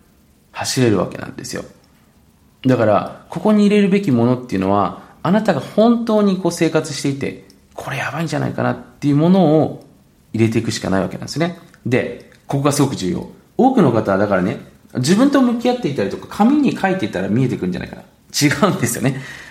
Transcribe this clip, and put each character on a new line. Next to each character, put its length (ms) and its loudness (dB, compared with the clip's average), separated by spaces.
走 280 -4
れ 100 4
る 80 2
わ 100 -2
け 100 -14
な 80 -12
ん 80 -14
で 100 -14
す 120 -12
よ。 80 -10
だ 120 4
か 80 2
ら、 460 0
こ 100 -10
こ 120 2
に 140 4
入 80 4
れ 80 6
る 60 2
べ 120 2
き 120 0
も 120 4
の 120 4
っ 100 -10
て 80 -8
い 40 0
う 20 0
の 100 0
は、 320 0
あ 80 0
な 100 2
た 120 0
が 60 -4
本 440 2
当 180 2
に 140 2
こ 140 -2
う 20 -8
生 180 0
活 220 -2
し 100 -10
て 60 -2
い 100 -4
て、 300 -8
「こ 160 -12
れ 60 -6
や 160 -6
ば 80 -6
い 40 -4
ん 40 -6
じ 80 -6
ゃ 20 -2
な 100 -2
い 40 -6
か 100 -4
な」 120 0
っ 20 -14
て 80 -2
い 40 2
う 40 4
も 120 4
の 340 6
を 220 -6
入 140 2
れ 60 2
て 80 0
い 20 -4
く 80 -4
し 80 -4
か 100 -4
な 100 2
い 20 0
わ 80 -2
け 80 -10
な 80 -10
ん 20 -12
で 60 -10
す 80 -4
ね。 180 -4
で、 460 -4
こ 120 -4
こ 40 -4
が 80 2
す 100 0
ご 80 2
く 60 -6
重 160 -4
要。 180 -6
多 160 4
く 80 4
の 80 4
方 220 0
は 60 2
だ 100 2
か 80 2
ら 60 0
ね、 180 -4
自 220 0
分 160 4
と 100 4
向 160 0
き 100 -2
合 60 2
っ 40 -6
て 100 -4
い 80 -6
た 80 -2
り 60 -4
と 60 -10
か、 120 -14
紙 300 4
に 180 0
書 120 -2
い 100 -2
て 80 -6
い 40 -4
た 100 -6
ら 80 -4
見 160 2
え 40 0
て 80 -4
く 60 -6
る 60 -2
ん 40 -4
じ 60 -6
ゃ 20 -8
な 60 -10
い 40 -12
か 60 -16
な。 60 -20
違 160 2
う 20 0
ん 60 -4
で 60 -2
す 100 -2
よ 60 -8
ね。 180 -2